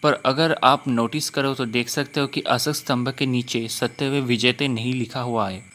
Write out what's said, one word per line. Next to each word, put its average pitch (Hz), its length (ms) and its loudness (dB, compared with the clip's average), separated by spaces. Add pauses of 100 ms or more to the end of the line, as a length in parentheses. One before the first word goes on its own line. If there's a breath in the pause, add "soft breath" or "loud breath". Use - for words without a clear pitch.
पर 151 100 4 (120)
अगर 147 380 2
आप 139 240 6
नोटिस 120 420 0
करो 135 240 0
तो 127 140 -4
देख 120 220 -2
सकते 143 300 -4
हो 139 80 0
कि - 160 -6
अशोक 123 320 0
स्तंभ 123 340 -2
के 135 160 -2
नीचे 123 440 -2
सत्य 131 400 -4
व 139 140 0
विजेते 123 440 2
नहीं 123 260 -2
लिखा 127 280 -4
हुआ 117 280 -2
है, 92 140 -10 (120)